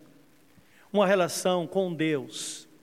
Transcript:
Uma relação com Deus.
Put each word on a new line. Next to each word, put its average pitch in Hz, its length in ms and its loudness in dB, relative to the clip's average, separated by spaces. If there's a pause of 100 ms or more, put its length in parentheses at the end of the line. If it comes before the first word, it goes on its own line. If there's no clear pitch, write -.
(920)
Uma 202 140 4
relação 180 600 2
com 185 280 -2
Deus. 151 760 -4 (140)